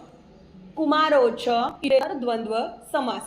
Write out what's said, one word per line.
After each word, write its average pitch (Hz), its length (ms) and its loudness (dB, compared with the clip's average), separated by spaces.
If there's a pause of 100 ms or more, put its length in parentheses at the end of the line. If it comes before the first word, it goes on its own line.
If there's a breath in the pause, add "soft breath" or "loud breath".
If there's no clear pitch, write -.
(760)
कुमारो 302 540 4
च 233 200 -4 (340)
इरेतर 269 300 2
द्वंद्व 226 440 -4 (340)
समास. 247 340 -4